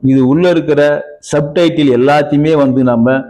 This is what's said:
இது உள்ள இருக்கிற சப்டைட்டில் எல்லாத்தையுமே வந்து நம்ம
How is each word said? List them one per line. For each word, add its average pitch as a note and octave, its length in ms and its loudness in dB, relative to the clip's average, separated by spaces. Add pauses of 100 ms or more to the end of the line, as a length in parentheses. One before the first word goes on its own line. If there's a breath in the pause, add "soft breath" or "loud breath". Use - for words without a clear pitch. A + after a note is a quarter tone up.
(120)
இது C3+ 100 2 (100)
உள்ள E3 140 0 (100)
இருக்கிற D3 260 0 (500)
சப்டைட்டில் D3+ 640 0
எல்லாத்தையுமே D3 560 2 (100)
வந்து C3 280 0
நம்ம A#2+ 260 0 (120)